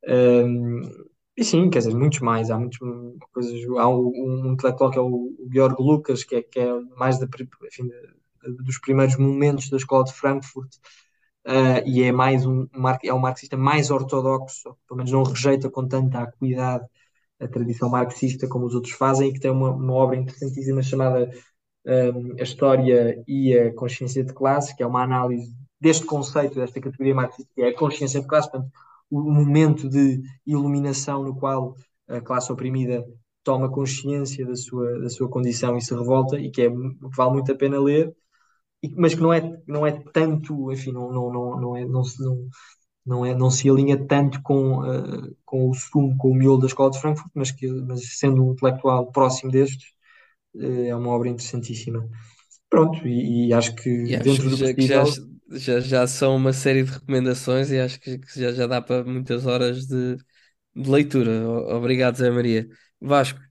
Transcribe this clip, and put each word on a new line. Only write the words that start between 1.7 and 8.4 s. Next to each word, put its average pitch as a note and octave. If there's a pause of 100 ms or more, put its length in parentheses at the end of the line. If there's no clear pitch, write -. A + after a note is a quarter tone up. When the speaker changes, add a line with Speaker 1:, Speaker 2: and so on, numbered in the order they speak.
Speaker 1:
quer C3
dizer, A2+
muitos C3+
mais, A2+
há A2+
muitas A#2+ (540)
coisas, A#2+ (240)
há A#2+
um, B2 (360)
um C3
intelectual C3
que C3
é B2+
o, B2+ (300)
o B2+
Georg B2+
Lucas, D3
que B2+
é, A#2
que -
é B2 (300)
mais C3
da C3
pri-, C3 (180)
enfim, -
de, A#2+